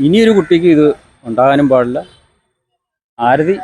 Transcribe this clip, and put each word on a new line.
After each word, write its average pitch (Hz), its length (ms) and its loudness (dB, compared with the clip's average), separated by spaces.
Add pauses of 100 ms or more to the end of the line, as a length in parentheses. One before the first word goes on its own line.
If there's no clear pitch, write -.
ഇനിയൊരു 220 320 2
കുട്ടിക്ക് 170 380 0
ഇത് 151 120 2 (400)
ഉണ്ടാകാനും 135 460 0
പാടില്ല. 123 260 -2 (1200)
ആരതി 147 440 0